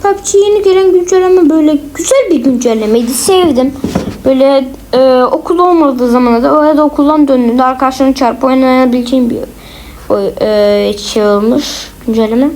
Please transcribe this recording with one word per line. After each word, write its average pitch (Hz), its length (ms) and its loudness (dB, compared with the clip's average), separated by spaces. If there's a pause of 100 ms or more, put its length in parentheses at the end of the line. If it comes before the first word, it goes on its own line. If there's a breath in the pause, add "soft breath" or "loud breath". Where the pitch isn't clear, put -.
pub 403 300 -2
G 403 60 4
yeni 415 240 2
gelen 381 300 2
güncelleme 370 580 2
böyle 302 280 2 (160)
güzel 466 360 0
bir 330 60 2
güncellemeydi. 233 760 0
Sevdim. 277 640 0 (520 loud breath)
Böyle, 269 440 2 (240)
e, 254 300 2
okul 330 360 -2
olmadığı 294 520 2
zamana 240 320 2
da 294 240 2
ya 311 100 2
da 302 80 2
okuldan 294 440 2
döndüğünde 247 360 2
arkadaşlarını 262 500 0
çağırıp 262 300 -2
oynayabileceğin 254 840 0
bir - 80 -6 (680 loud breath)
oy-, 202 320 -2
e, 208 580 0
şey - 280 -2
olmuş 220 680 -2 (140)
güncelleme. 226 500 0